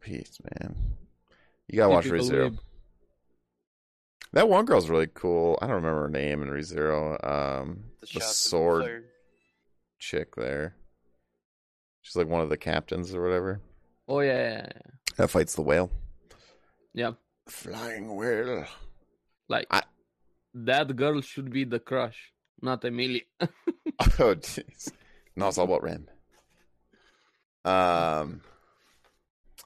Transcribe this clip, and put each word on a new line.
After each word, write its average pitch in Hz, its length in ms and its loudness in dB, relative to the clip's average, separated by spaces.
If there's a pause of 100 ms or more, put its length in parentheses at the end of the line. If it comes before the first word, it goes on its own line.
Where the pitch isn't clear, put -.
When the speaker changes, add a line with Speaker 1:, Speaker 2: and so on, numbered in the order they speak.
Speaker 1:
Pete, - 420 -12
man. - 320 -12 (920)
You - 100 -4
gotta 104 160 8
watch 85 100 4
Speaker 2:
Typical 85 240 2
Speaker 1:
ReZero. 67 220 2
Speaker 2:
weeb. - 80 -10 (1700)
Speaker 1:
That 202 160 6
one 185 160 6
girl's 110 260 6
really 80 160 4
cool. 85 560 2
I - 40 -4
don't 123 100 0
remember 80 260 0
her 73 60 -2
name 73 340 -2
in 69 60 -6
ReZero. 76 640 -2 (120)
Um, 71 600 -4 (160)
Speaker 3:
The - 60 -20
Speaker 1:
the - 0 -
Speaker 3:
Shotten - 220 -6
Speaker 1:
sword 85 540 2
Speaker 3:
player. 117 220 -6 (960)
Speaker 1:
chick - 340 -6
there. 71 400 -6 (1300)
She's, - 140 -10
like, 87 120 2
one 85 140 0
of 78 60 -2
the 76 80 0
captains 87 580 -4
or 87 80 -4
whatever. 92 380 -2 (480)
Speaker 2:
Oh, 139 120 0
yeah, 139 180 2
yeah, 113 360 -4
yeah. - 60 -20 (360)
Speaker 1:
That 87 140 2
fights - 240 2
the 80 80 -2
whale. 80 280 4 (1000)
Speaker 2:
Yeah. 117 200 -4 (360)
Speaker 1:
Flying 110 680 -12
whale. 113 500 -2 (840)
Speaker 2:
Like, - 220 -2
Speaker 1:
I - 120 2 (720)
Speaker 2:
that 131 420 0
girl 147 240 0
should 135 320 -12
be 135 120 -2
the 120 160 -4
crush, 123 520 -6 (280)
not 127 240 -4
Emilia. 123 420 -4
<laughs> - 120 -20
Speaker 1:
<laughs> - 20 -8 (760)
Oh, 110 160 6
jeez. - 560 -10 (460)
No, 98 120 0
it's 92 100 -2
all 90 80 4
about 90 160 2
Ren. 80 260 -8 (1600)
Um, 85 760 2 (1300)